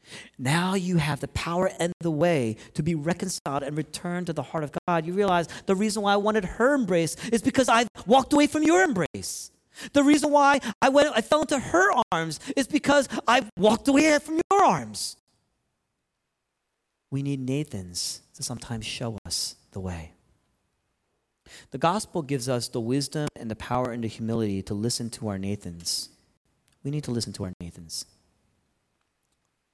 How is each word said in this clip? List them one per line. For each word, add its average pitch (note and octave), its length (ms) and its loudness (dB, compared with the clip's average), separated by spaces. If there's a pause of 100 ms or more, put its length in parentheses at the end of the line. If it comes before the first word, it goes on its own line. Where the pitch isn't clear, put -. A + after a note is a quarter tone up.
(380)
Now E3+ 360 0
you F#3 240 0
have D3 240 -2
the - 80 -8
power F3+ 500 -2
and F3 220 -2
the E3+ 100 -2
way D3 460 2 (160)
to D#3 100 -4
be E3+ 100 0
reconciled D#3+ 680 -4
and D3+ 140 -6
return F3 480 -6
to E3 80 -6
the D3 100 -4
heart D#3+ 200 -6
of C#3 80 -8 (160)
God. E3 180 0
You F3 80 -6
realize F#3 340 2 (180)
the G3 100 2
reason G#3+ 260 0
why G3+ 120 2
I G3+ 40 4
wanted G#3 280 2
her B3 280 2
embrace F3+ 420 2 (140)
is A3+ 120 2
because B3+ 280 2
I A#3 180 4 (180)
walked C4 280 4
away D4 140 6
from D#4 160 0
your F4 200 6
embrace. F3 680 -4 (420)
The C#4 100 6
reason D4 260 4
why C#4+ 300 6 (220)
I G#3+ 80 6
went, C#4+ 260 6
I A3 60 2
fell D4+ 200 2
into D4 160 0
her F#4 320 2 (220)
arms E3 280 -2 (160)
is C4+ 120 0
because C#4+ 400 2 (200)
I A#3 300 4
walked G#3+ 300 4
away D4 320 6
from D#4+ 160 -6 (160)
your G4 120 6
arms. C3+ 540 0 (1900)
We C#3 140 -4
need C#3 160 -4
Nathans B2+ 840 -6 (140)
to C3 80 -10
sometimes A#2 420 -8
show A2+ 400 -8
us - 300 -6 (160)
the G2+ 80 -10
way. F2 340 -8 (1600)
The C#3 60 -10
gospel F3 440 -2
gives C3 280 -4
us A#2+ 180 -2
the B2 140 -6
wisdom C#3 540 -2
and A#2 140 -10
the G#2+ 60 -6
power B2+ 360 -4
and A#2 120 -6
the A2+ 40 -4
humility A2 560 -2
to - 100 -8
listen A2+ 380 -4
to - 160 -8
our G2 100 -4
Nathans. F#2+ 720 -6 (760)
We C#3 80 -6
need D3 140 -6
to B2 60 -6
listen G#2+ 220 -4
to G2 120 -8
our F#2 160 -10
Nathans. E2+ 440 -14 (1700)